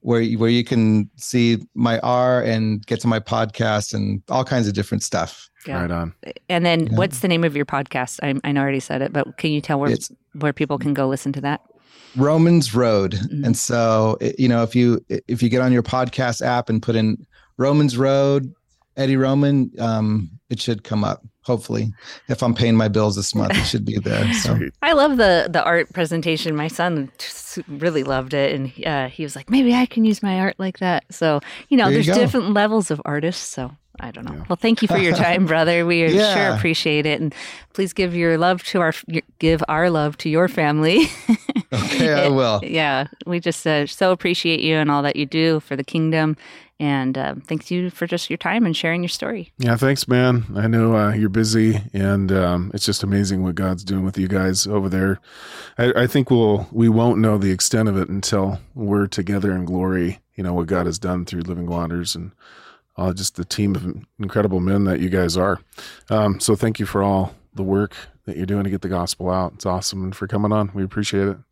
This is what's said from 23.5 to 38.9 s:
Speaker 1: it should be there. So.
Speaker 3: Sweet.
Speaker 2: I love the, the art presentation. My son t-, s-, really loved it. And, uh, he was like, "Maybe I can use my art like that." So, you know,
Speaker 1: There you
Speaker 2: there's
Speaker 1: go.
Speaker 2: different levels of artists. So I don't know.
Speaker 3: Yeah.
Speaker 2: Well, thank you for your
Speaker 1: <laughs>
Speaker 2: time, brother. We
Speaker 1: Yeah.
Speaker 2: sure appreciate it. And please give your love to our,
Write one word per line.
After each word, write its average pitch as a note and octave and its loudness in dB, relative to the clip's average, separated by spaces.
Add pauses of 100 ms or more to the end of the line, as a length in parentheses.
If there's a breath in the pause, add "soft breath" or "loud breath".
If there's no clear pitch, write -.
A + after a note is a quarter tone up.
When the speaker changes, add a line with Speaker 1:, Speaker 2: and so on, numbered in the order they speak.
Speaker 1:
it - 0
should G#2 -2
be G#2+ -2
there. A2 0
So. A#2 0
Speaker 3:
Sweet. D2+ -2
Speaker 2:
I D#4+ 2
love C#4+ 4
the, F#3 4
the E3 0
art E3+ 2
presentation. D#3+ -2
My D3+ -2
son D#3+ -2
t-, - -12
s-, - -14
really D3+ -2
loved C3 -4
it. C#3+ 0
And, C3+ -6
uh, C#3 -2
he C3+ -12
was C#3+ -10
like, C#3 -16
"Maybe B3 4
I B3+ 2
can A3+ 0
use G#3+ 2
my F#3+ 0
art F#3+ 0
like F#3+ -6
that." F3+ 0
So, D3+ 0 (280 loud breath)
you C#4 6
know, A#3 6
Speaker 1:
There C#3+ 4
you D3 4
Speaker 2:
there's F3+ 2
Speaker 1:
go. B3 6
Speaker 2:
different G#3 2
levels G#3+ 2
of D3 -2
artists. D3+ -4
So C3 -10 (240)
I A#2 -12
don't - -14
know. - -12
Speaker 3:
Yeah. - -12
Speaker 2:
Well, F3 -2
thank A3+ 2
you G#3+ 2
for F3+ 2
your F3 4
Speaker 1:
<laughs> - -
Speaker 2:
time, F3+ 2
brother. E3 2
We E3+ 2
Speaker 1:
Yeah. G3+ 4
Speaker 2:
sure F3 0
appreciate D3+ 0
it. D3+ -2
And D3+ -4 (380 loud breath)
please F#3+ -4
give F3+ -2
your E3 2
love F3+ 2
to - -2
our, D#3+ 2 (120)